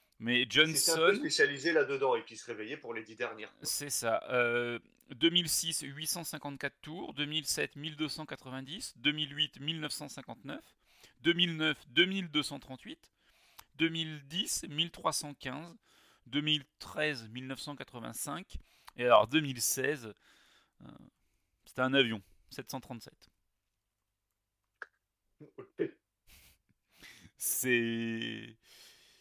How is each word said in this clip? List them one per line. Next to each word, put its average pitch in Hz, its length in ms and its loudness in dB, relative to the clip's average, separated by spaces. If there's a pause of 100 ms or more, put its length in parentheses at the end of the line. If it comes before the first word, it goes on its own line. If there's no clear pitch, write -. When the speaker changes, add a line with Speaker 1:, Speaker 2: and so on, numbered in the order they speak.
(180)
Speaker 1:
mais 120 240 2
Speaker 2:
s'était 123 180 2
un 156 40 10
peu 160 80 2
Speaker 1:
Johnson 165 420 6
Speaker 2:
spécialisé 147 580 2
là-dedans 135 440 4
et 113 60 -4
puis 113 120 -16
il 107 40 -14
se - 60 -16
réveillait 113 320 -8
pour 120 160 -12
les 110 120 -8
dix 113 100 -18
dernières, 110 400 -8
quoi. - 80 -20
Speaker 1:
C'est - 260 -4
ça. 117 400 0
Euh, 120 500 2 (360)
deux 156 160 4
mille 175 180 0
six, 165 320 -2
huit 143 260 -10
cent 123 180 -4
cinquante-quatre 143 580 -8
tours, 165 320 -10
deux 143 100 -2
mille 151 220 -4
sept, - 280 -2
mille 151 220 -10
deux 151 140 -2
cent 156 160 -8
quatre-vingt-dix, 135 720 -10
deux 139 140 2
mille 151 220 -4
huit, 151 260 -4
mille 160 200 -4
neuf 151 120 -6
cent 147 180 -8
cinquante-neuf, - 520 -12 (580)
deux 156 120 4
mille 170 240 2
neuf, 156 220 0 (100)
deux 143 160 6
mille 190 260 -2
deux 147 120 2
cent 139 180 -8
trente-huit, - 500 -16 (640)
deux 160 120 2
mille 160 380 -4
dix, 170 420 -4
mille 160 220 -4
trois - 240 -2
cent 147 180 -4
quinze, 143 420 -8 (520)
deux 139 160 0
mille 151 220 2 (140)
treize, 147 520 -4
mille 127 160 -10
neuf 131 140 -10
cent 147 140 -10
quatre-vingt-cinq, 131 840 -10 (380)
et 123 80 -2
alors, 107 220 12
deux 147 140 4
mille 135 200 -4
seize, 131 520 0 (680)
euh, - 60 -18 (760)
c'était - 180 -2
un 131 120 4
avion, 113 280 4 (280)
sept - 200 -14
cent 131 100 -6
trente-sept. - 500 -16 (2250)
Speaker 2:
Ok. - 340 -6 (1500)
Speaker 1:
C'est, 113 1200 0 (640)